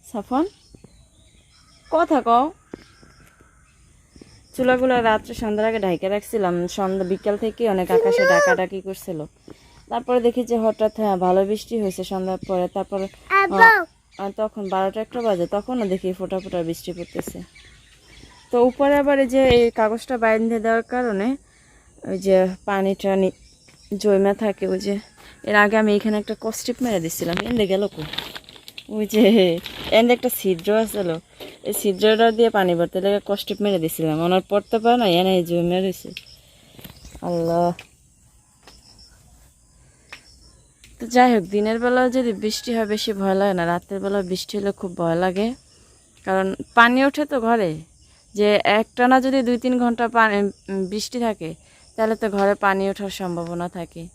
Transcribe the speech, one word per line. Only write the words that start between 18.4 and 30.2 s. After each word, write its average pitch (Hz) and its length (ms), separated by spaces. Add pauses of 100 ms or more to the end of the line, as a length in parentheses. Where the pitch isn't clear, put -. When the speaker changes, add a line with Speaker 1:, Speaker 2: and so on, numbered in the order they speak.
Speaker 1:
তো 247 160
উপরে 277 320
আবার 285 240
এই 269 80
যে 262 220
এই 240 220
কাগজটা 226 460
বাইন্ধে 226 420
দেওয়ার 226 240
কারণে 226 440 (760)
ওই 190 140
যে 190 200 (280)
পানিটা 196 500
নি-, 190 240 (520)
জমে 196 420
থাকে। 202 340
ওই 185 120
যে 202 160 (480)
এর 208 120
আগে 208 220
আমি 214 180
এখানে 214 220
একটা 208 240
কস্টিপ 226 400
মেরে 226 180
দিছিলাম, 170 460
এনে 226 220
গেল 190 200
কো? 165 140 (880)
ওই 214 160
যে 214 180 (680)
এনে 233 220
একটা 240 160